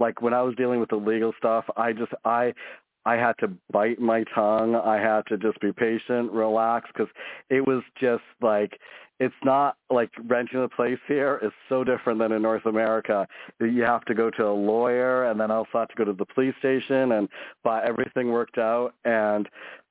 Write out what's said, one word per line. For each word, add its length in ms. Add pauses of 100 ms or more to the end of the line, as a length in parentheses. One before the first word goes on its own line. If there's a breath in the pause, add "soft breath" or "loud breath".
like, 200
when 140
I 80
was 140
dealing 240
with 100
the 60
legal 420
stuff, 260 (120)
I 160
just, 200 (120)
I, 300 (520 loud breath)
I 100
had 220
to 100 (240)
bite 280
my 240 (100)
tongue. 400
I 240
had 300
to 100
just 220
be 120
patient, 600
relax, 600
'cause 160 (420 loud breath)
it 160
was 160 (180)
just, 240 (160)
like, 380 (400 loud breath)
it's 160 (100)
not, 320 (140)
like, 200 (160)
renting 360
a 60
place 380
here 360
is 100 (160)
so 160
different 360
than 120
in 80
North 240
America. 640 (320 loud breath)
You 220
have 240
to 80
go 160
to 160
a 60
lawyer, 720
and 140
then 120
I 60
also 220
have 100
to 80
go 80
to 100
the 100
police 340
station 540
and 160 (340 loud breath)
buy 220
everything 480
worked 240
out. 380 (100)
And, 420 (440 loud breath)